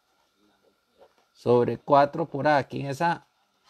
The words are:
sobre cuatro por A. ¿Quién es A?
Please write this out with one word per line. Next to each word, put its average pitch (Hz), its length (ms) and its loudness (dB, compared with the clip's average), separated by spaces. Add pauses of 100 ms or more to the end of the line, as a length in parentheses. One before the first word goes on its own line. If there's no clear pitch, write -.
(1300)
sobre 120 420 0
cuatro 147 480 0
por 143 240 -4
A. 139 160 2
¿Quién 131 220 -10
es 139 160 -8
A? 170 240 -4 (440)